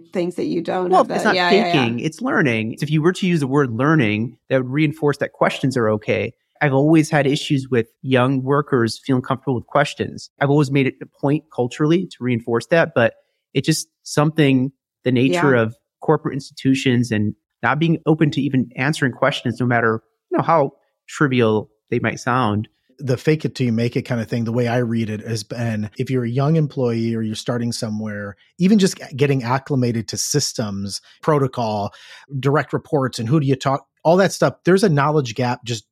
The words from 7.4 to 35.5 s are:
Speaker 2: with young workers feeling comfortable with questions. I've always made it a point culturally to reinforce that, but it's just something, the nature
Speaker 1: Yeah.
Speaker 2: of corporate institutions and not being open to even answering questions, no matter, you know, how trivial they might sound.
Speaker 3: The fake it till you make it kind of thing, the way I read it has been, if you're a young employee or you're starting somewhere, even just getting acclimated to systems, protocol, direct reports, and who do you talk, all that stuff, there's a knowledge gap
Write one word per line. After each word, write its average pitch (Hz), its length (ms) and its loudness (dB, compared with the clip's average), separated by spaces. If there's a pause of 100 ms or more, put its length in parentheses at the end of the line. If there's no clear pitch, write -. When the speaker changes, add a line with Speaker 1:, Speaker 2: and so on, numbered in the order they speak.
Speaker 2:
with 117 180 0 (160)
young 131 400 2
workers 131 600 0
feeling 123 200 0
comfortable 131 320 -4
with 113 100 -6
questions. - 640 -2 (100)
I've 139 120 2
always 147 180 4
made 139 160 2
it - 160 -2
a 139 60 -14
point 147 440 -2
culturally 151 540 0
to - 140 -16
reinforce 117 480 -2
that, 165 260 0
but 117 220 2 (400)
it's 143 100 -2
just 160 220 -2 (160)
something, 143 680 2 (320)
the 127 80 0
nature 135 440 2
Speaker 1:
Yeah. 117 80 4
Speaker 2:
of 113 120 -4 (240)
corporate 147 360 0
institutions 135 760 0
and 104 220 0 (300)
not 123 160 0
being 165 260 2
open 156 260 2
to 143 100 -2
even 131 340 0
answering 135 380 0
questions, 131 460 -2
no 127 60 0
matter, 113 380 2 (260)
you 359 80 -2
know, - 60 2
how 156 300 2 (340)
trivial 117 640 0 (180)
they 120 100 -2
might 113 200 -2
sound. 113 480 0 (320)
Speaker 3:
The 127 180 -2
fake 156 260 0
it 139 120 -6
till 131 100 -2
you 117 80 0
make 117 240 -2
it 127 60 -2
kind 117 180 -4
of 107 80 -8
thing, 120 140 -2
the 113 80 -4
way 120 160 0
I 117 100 0
read 113 320 -2
it 107 120 -6
has 113 220 -6
been, 113 540 -6
if 131 120 -6
you're 127 140 -2
a 117 60 -4
young 135 260 0
employee 117 600 0
or 113 60 -2
you're 110 140 -4
starting 117 360 -4
somewhere, 107 640 -8 (240)
even 190 200 4
just 185 180 2 (180)
getting 135 280 2
acclimated 123 680 -2
to 107 80 -8
systems, 101 840 -4 (200)
protocol, 117 720 0 (480)
direct 139 320 0
reports, 135 480 -4
and 113 80 -4
who 151 120 2
do 139 80 0
you 139 80 2
talk, 139 320 -4 (160)
all 165 140 4
that 190 140 4
stuff, 151 240 0 (100)
there's 190 180 4
a 208 60 4
knowledge 143 440 2
gap 123 300 -2